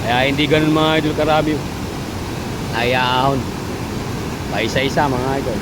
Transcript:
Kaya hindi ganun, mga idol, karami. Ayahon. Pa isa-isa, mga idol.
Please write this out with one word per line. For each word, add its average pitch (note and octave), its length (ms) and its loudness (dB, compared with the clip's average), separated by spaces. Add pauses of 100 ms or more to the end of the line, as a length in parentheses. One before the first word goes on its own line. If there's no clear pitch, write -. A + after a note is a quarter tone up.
Kaya B2 240 2
hindi C#3 160 2
ganun, D3+ 320 4
mga D#3 240 4
idol, D3+ 160 0
karami. D3+ 400 2 (1200)
Ayahon. B2+ 640 2 (1120)
Pa G#2 80 -2
isa-isa, C3 480 2
mga C3 320 0
idol. B2 220 -2